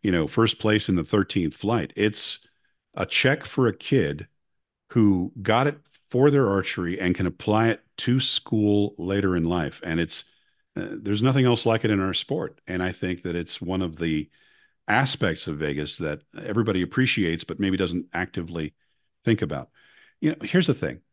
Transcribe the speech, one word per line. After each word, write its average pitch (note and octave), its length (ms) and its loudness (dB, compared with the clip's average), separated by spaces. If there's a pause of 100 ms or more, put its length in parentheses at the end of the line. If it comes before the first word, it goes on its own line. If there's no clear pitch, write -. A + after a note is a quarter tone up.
you G#2 100 2
know, E2 160 2
first A2 300 2
place G#2+ 320 2
in F#2 60 4
the E2+ 80 0
thirteenth G2 500 0
flight. G#2 420 -4
It's - 500 -2 (480)
a - 120 -4
check - 380 2
for B2+ 220 0
a G#2 80 0
kid D2+ 540 -2 (640)
who G2 500 4
got A2+ 260 2
it D3 120 -4 (320)
for C3+ 200 6
their C3+ 180 4
archery F#2 520 -2
and F2+ 140 2
can F2+ 120 0
apply G#2+ 440 2
it - 100 -2 (160)
to B2+ 240 2
school G#2 760 2
later F#2 360 0
in E2 100 2
life. E2 380 -2
And E2+ 160 -2
it's, - 260 -4 (520)
uh, F#2 140 -8
there's G#2 320 -2
nothing C3 240 4
else A#2+ 200 2
like A2+ 180 2
it G#2+ 60 2
in G2+ 100 2
our F#2 140 -2
sport. - 540 -6
And F#2 140 -4
I F#2 100 -2
think F2+ 300 -6
that F2 120 -6
it's F2 260 -6
one F#2 220 -2
of E2 140 -4
the D#2+ 320 -2 (580)
aspects G#2 600 0
of D#2 80 -6
Vegas D2 400 -4
that D2 240 -6 (200)
everybody G#2 420 0
appreciates, F2+ 600 0
but - 160 -10
maybe F#2+ 180 0
doesn't F2+ 360 -2
actively E2+ 640 -6 (500)
think A2+ 180 2
about. D2 280 -6 (500)
You D#3 120 2
know, - 100 -6
here's F3+ 260 2
the C3+ 60 4
thing. - 260 -6 (120)